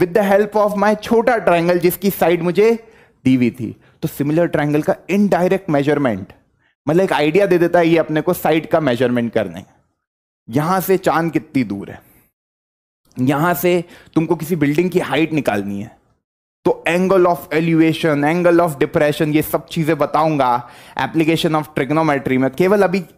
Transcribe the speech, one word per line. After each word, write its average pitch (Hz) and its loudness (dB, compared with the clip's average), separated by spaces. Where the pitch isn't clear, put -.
with 175 -2
the 214 2
help 202 2
of 202 0
my 208 2
छोटा 226 0
ट्रायंगल 175 2
जिसकी 180 0
साइड 175 0
मुझे 180 2
दी 131 4
हुई 123 2
थी। 107 -10
तो 160 -4
सिमिलर 156 -2
ट्रायंगल 151 -2
का 185 0
इनडायरेक्ट 185 0
मेजरमेंट, 139 -2
मतलब 165 0
एक 175 0
आइडिया 156 2
दे 180 2
देता 175 2
है 165 4
ये 165 4
अपने 156 0
को 180 -2
साइड 156 -2
का 165 2
मेजरमेंट 120 0
करने। 98 -4
यहां 156 -2
से 185 0
चांद 160 -2
कितनी 139 -2
दूर 98 -10
है, - -18
यहां 147 0
से 175 0
तुमको 160 0
किसी 165 -6
बिल्डिंग 151 0
की 180 0
हाइट 156 -2
निकालनी 101 -2
है, 117 -16
तो - -2
angle 180 2
of 175 -2
elevation, 160 0
angle 170 2
of 165 0
depression, 151 0
ये 156 2
सब - -4
चीजें 160 -2
बताऊंगा 147 0
application 156 0
of 151 -8
trigonometry 143 0
में। 131 0
केवल 185 2
अभी 185 0